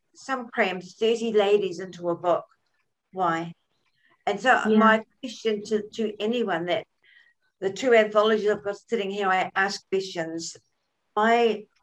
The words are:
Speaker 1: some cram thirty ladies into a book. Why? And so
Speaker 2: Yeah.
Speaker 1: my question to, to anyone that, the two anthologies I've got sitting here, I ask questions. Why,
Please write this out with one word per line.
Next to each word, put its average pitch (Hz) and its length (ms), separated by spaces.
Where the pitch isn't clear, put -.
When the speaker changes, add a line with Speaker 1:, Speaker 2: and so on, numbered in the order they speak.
Speaker 1:
some 254 340
cram 185 320
thirty 226 520
ladies 196 460
into 175 300
a 170 60
book. 170 300
Why? 170 420
And 196 120
so 247 280
Speaker 2:
Yeah. 220 100
Speaker 1:
my 220 260
question 220 440
to, 214 160
to 214 260
anyone 208 460
that, 175 200
the 190 100
two 240 220
anthologies 214 560
I've 208 140
got 202 140
sitting 202 320
here, 202 180
I 185 280
ask 196 340
questions. 165 640
Why, 226 520